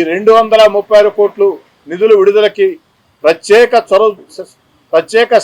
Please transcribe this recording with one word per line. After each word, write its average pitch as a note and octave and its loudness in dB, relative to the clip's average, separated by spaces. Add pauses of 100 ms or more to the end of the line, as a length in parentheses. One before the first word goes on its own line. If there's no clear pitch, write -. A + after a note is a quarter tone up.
(100)
రెండు G#3 -2
వందల A3 2 (140)
ముప్పై G#3 -2
ఆరు G#3 0
కోట్లు G3+ -2 (420)
నిధుల G#3 -2
విడుదలకి G3+ 0 (580)
ప్రత్యేక G#3+ 0 (180)
చొరవ, G#3+ 0 (840)
ప్రత్యేక A3 -2